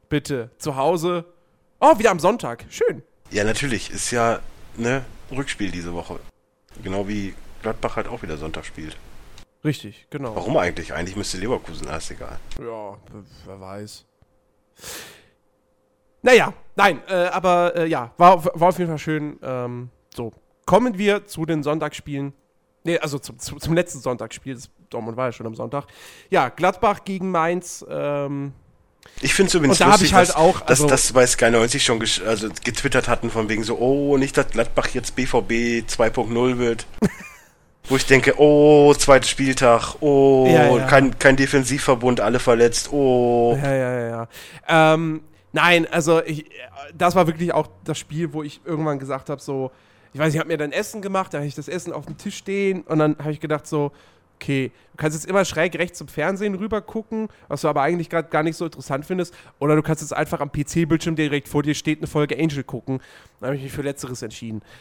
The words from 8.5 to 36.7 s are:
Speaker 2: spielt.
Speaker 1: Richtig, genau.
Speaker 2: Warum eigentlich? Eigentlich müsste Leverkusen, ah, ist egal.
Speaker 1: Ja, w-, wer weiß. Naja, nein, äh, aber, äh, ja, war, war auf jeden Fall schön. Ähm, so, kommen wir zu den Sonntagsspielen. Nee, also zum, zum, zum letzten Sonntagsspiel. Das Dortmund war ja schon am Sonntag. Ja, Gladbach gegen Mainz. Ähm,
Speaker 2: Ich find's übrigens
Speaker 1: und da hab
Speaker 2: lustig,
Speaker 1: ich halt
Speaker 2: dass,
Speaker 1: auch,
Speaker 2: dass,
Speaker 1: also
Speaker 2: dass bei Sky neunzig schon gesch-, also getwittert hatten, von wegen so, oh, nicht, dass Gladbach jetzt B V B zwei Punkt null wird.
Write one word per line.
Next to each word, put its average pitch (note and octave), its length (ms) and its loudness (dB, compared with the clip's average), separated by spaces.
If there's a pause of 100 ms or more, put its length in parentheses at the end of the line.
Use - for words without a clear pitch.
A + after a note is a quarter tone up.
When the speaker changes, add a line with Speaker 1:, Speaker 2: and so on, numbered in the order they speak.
Speaker 2:
spielt. - 300 -14 (720)
Speaker 1:
Richtig, - 440 -8
genau. C3+ 240 -10
Speaker 2:
Warum G#2 220 -4
eigentlich? F2 380 -2
Eigentlich F2+ 240 -8
müsste F#2+ 200 -6
Leverkusen, E2+ 520 -6
ah, - 80 -8
ist - 120 -8
egal. - 300 -10 (180)
Speaker 1:
Ja, A2 360 -12
w-, G2 320 -20 (200)
wer F#2+ 140 -18
weiß. G2 460 -16 (2250)
Naja, A3+ 320 6 (220)
nein, G3 340 2
äh, F#3+ 40 -6 (140)
aber, F3 480 2
äh, E3 100 0
ja, C3 320 -4
war, F3 280 8
war E3 240 2
auf F3+ 100 0
jeden F3 100 -2
Fall D#3 80 -6
schön. D3+ 460 -6
Ähm, B2 460 -8 (260)
so, A#2 160 -8 (340)
kommen G#3 320 2
wir G3+ 300 0
zu D#3+ 180 -8
den D#3 180 -2
Sonntagsspielen. D3 680 -6 (520)
Nee, E3 140 0
also D3 200 -6
zum, - 200 -18
zum, - 200 -12
zum D#3+ 140 -2
letzten E3+ 260 0
Sonntagsspiel. B2 560 -8
Das B2+ 140 -18 (200)
Dortmund A2+ 280 -8
war B2+ 100 -2
ja A#2 40 -6
schon A2+ 160 -10
am A2+ 80 -12
Sonntag. B2 300 -8 (440)
Ja, D3 200 2
Gladbach F#3 560 0
gegen F#3+ 260 -6
Mainz. F3 580 -2
Ähm, C#3+ 640 -6 (680)
Speaker 2:
Ich C3+ 120 -2
find's F#3+ 200 4
übrigens E3 240 4
Speaker 1:
und - 40 4
da F3 40 6
hab F#3 80 8
Speaker 2:
lustig, F#3+ 160 6
Speaker 1:
ich - 40 2
halt F3+ 160 6
Speaker 2:
dass, - 60 -2
Speaker 1:
auch, E3 240 4
Speaker 2:
dass, - 100 -2 (120)
Speaker 1:
also D3 60 4
Speaker 2:
dass C3+ 260 2
bei B2+ 120 8
Sky A#2 240 2
neunzig A#2 360 2
schon A#2 140 2
gesch-, A2 260 -2
also A2 240 -2 (140)
getwittert B2+ 440 0
hatten, A#2 220 0
von A2 200 -2
wegen A2+ 140 -2
so, A#2 160 -4
oh, C#3 380 2
nicht, C3+ 200 0
dass C#3 120 4
Gladbach - 400 0
jetzt - 260 -6
B - 100 0
V - 160 2
B A#2 460 -2
zwei A2 220 2
Punkt A2+ 220 -2
null B2 280 0
wird. A#2 260 -2 (160)